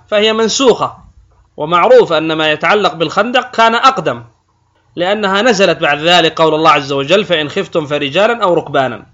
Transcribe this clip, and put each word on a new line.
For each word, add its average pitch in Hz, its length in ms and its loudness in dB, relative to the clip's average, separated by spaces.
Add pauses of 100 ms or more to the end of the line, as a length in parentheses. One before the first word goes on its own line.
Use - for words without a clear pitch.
فهي 214 260 0
منسوخة، 220 640 0 (600)
ومعروف 175 560 4
أن 160 200 -2
ما 156 180 0
يتعلق 175 420 0
بالخندق 214 580 -2
كان 226 240 2
أقدم 165 480 -2 (720)
لأنها 196 460 -2
نزلت 190 360 2
بعد 147 220 0
ذلك 165 420 0
قول 156 120 2
الله 156 160 2
عز 147 220 0
وجل: 147 340 0
"فإن 156 240 -2
خفتم 170 360 -6
فرجالاً 151 580 -2
أو 180 100 2
ركباناً". 139 600 -2